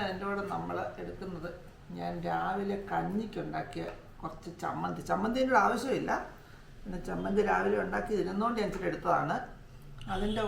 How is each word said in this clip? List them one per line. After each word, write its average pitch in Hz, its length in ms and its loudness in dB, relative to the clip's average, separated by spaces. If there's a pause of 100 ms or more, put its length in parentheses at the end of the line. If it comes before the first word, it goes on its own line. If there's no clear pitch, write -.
അതിൻ്റെ 190 240 -2
കൂടെ 202 160 0 (100)
നമ്മൾ 170 220 -2 (260)
എടുക്കുന്നത് 175 480 -6 (480)
ഞാൻ 175 140 -2 (160)
രാവിലെ 190 480 0 (160)
കഞ്ഞിക്കുണ്ടാക്കിയ 170 920 -2 (360)
കുറച്ച് 160 300 -8 (120)
ചമ്മന്തി. 165 380 -2 (100)
ചമ്മന്തിൻ്റെ 240 420 4
ഒരു 233 120 10
ആവശ്യമില്ല, 214 480 2 (720)
പിന്നെ 180 160 -6 (100)
ചമ്മന്തി 190 420 2
രാവിലെ 190 340 4
ഉണ്ടാക്കി 202 380 0
ഇരുന്നോണ്ട് 208 380 2
ഞാൻ 175 100 2
ഇച്ചിരി 180 220 -2
എടുത്തതാണ്. 151 440 2 (800)
അതിൻ്റെ 208 320 2